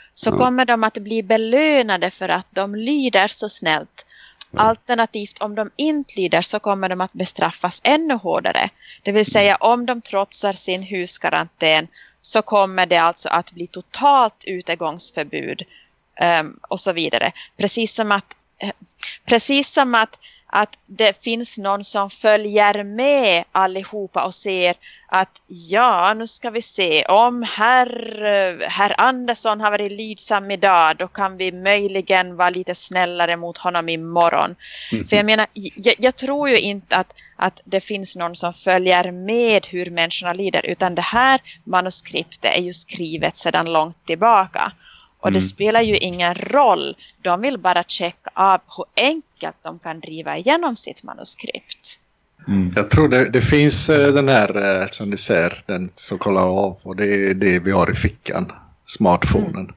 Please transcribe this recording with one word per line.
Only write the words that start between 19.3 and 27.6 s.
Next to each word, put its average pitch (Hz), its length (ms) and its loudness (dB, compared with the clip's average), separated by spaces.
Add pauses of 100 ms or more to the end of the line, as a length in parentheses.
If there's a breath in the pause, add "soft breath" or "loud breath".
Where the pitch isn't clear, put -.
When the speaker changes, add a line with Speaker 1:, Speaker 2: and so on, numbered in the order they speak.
Speaker 1:
som 262 200 2
att, 226 240 0 (280 soft breath)
att - 400 -2
det 202 360 0
finns 233 360 -6
någon 202 260 -2
som 202 260 -2
följer 208 720 2
med 214 680 2
allihopa 190 720 -2
och 180 100 -6
ser 180 400 0 (360 loud breath)
att - 360 -2
ja, 185 680 2
nu 226 100 -8
ska - 240 -6
vi 226 120 -6
se, 165 420 0
om 233 380 4
herr, 233 840 0